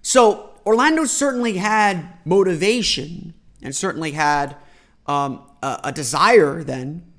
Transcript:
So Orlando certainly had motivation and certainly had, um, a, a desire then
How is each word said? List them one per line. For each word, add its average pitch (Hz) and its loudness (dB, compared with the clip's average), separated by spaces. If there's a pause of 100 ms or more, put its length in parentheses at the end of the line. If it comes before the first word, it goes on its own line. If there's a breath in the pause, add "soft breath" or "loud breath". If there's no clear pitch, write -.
So - 2 (140)
Orlando 285 2
certainly 247 -2
had 202 0 (180)
motivation 185 0 (260)
and 131 -12
certainly 156 -4
had, 147 0 (540 soft breath)
um, 143 -4 (180)
a, 135 -6
a 135 -6
desire 156 2
then 135 -10